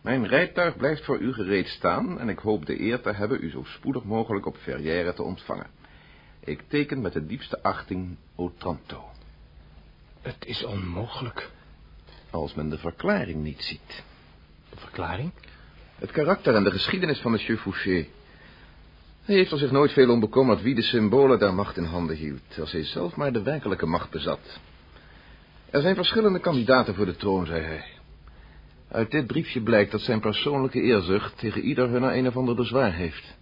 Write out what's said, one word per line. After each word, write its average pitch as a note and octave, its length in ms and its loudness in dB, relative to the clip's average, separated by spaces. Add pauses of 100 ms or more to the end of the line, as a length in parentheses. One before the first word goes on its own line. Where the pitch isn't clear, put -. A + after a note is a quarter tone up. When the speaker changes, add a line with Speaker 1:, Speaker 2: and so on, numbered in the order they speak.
Speaker 1:
Mijn A#2+ 260 0
rijtuig E3+ 500 2
blijft D3 280 -2
voor C#3 140 -2
u A#2 140 -2
gereed G2 360 0
staan - 520 -2
en A#2 80 -4
ik F#2 100 -4
hoop G#2 280 -2
de - 140 -4
eer A#2 200 0
te G#2 120 -4
hebben G#2 320 -4
u - 60 -6
zo - 140 -10
spoedig B2 400 -6
mogelijk G#2+ 420 -2
op E2+ 100 -8
Ferrières D#2+ 580 -4
te - 80 -8
ontvangen. G1+ 440 -8 (720)
Ik D3 280 -10
teken D3 320 -2
met F#2+ 120 -4
de D#2 140 -4
diepste - 360 -10
achting, F#2 540 -4 (180)
Otranto. - 680 -8 (1200)
Speaker 2:
Het - 240 -12
is - 180 -8
onmogelijk. G2+ 840 -8 (800)
Speaker 1:
Als D2+ 240 -6
men D2+ 140 -4
de D#2 100 -6
verklaring E2+ 640 -2
niet D2+ 200 -8
ziet. - 400 -12 (680)
Speaker 2:
De - 60 -20
verklaring? F#2 560 -8 (680)
Speaker 1:
Het - 120 -8
karakter D#3+ 440 2
en G#2 100 6
de G2 60 6
geschiedenis D3+ 500 -2
van A#2+ 100 -2
monsieur A2+ 280 0
Fouché. F#2 480 -2 (1160)
Hij G#3 120 2
heeft F#3 180 6
er D3+ 60 0
zich C#3 120 2
nooit C#3 220 6
veel C3 180 8
om A#2+ 100 6
bekommerd G#2+ 420 4
wie C3 120 2
de E3+ 80 2
symbolen A#2+ 560 6
der G2 160 4
macht G2 220 -2
in F2 80 -2
handen E2 320 -2
hield, D2 440 -10
als D2+ 120 -6
hij D#2+ 120 -2
zelf - 320 -6
maar C#3+ 160 -2
de A2 100 -2
werkelijke A2 440 -2
macht E2 240 -2
bezat. D2 500 -8 (1080)
"Er C#3+ 100 2
zijn F3+ 140 2
verschillende G3 440 2
kandidaten B2+ 560 4
voor G2 120 0
de E2+ 100 -4
troon," F#2+ 300 0
zei D#2+ 160 -4
hij. D#2+ 220 -8 (1040)
Uit A2 220 -2
dit D3 160 0
briefje - 340 -2
blijkt G#2+ 300 4
dat G#2+ 100 -2
zijn A2 200 0
persoonlijke C3 600 0
eerzucht G#2 580 2
tegen A2 240 -4
ieder B2+ 260 0
hunner B2 280 2
een B2+ 100 2
of B2 100 -2
ander B2+ 180 0
bezwaar A#2 380 2
heeft. E2+ 500 -6